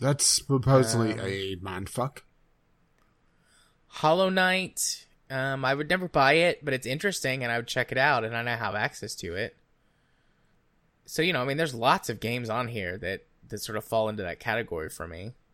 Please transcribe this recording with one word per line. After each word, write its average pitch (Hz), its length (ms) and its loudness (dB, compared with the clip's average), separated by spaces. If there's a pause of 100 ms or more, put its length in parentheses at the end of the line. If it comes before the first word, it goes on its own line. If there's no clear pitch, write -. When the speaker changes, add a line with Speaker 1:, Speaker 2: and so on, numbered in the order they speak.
Speaker 1:
That's 139 240 2
supposedly 131 880 4
Speaker 2:
Um, 90 60 -8
Speaker 1:
a 95 360 -4
mindfuck. 95 600 -6 (1700)
Speaker 2:
Hollow 175 400 2
Knight. 185 760 0 (240)
Um, 135 340 -2
I 131 100 4
would 147 140 -2
never 185 200 0
buy 139 260 6
it, 165 300 2
but 143 100 -2
it's 127 120 -4
interesting, 135 560 -2
and 120 80 0
I 120 60 2
would 120 100 -2
check - 240 -2
it 123 80 -2
out, 131 260 4
and 113 120 -4
I 117 60 -2
now 120 140 -2
have 107 180 -4
access - 420 -4
to 85 180 -8
it. 104 220 -6 (1500)
So, - 160 -2
you 175 100 2
know, 139 100 0
I - 20 -2
mean, 139 120 -2
there's 151 180 -2
lots 131 360 2
of 110 100 -8
games 117 300 -4
on 117 180 -2
here 98 300 -6
that, 98 260 -6 (240)
that 107 100 -10
sort 107 200 -8
of 107 60 -6
fall 110 240 0
into 107 140 -6
that 87 160 -8
category 104 520 -6
for - 180 -12
me. 90 240 -12 (220)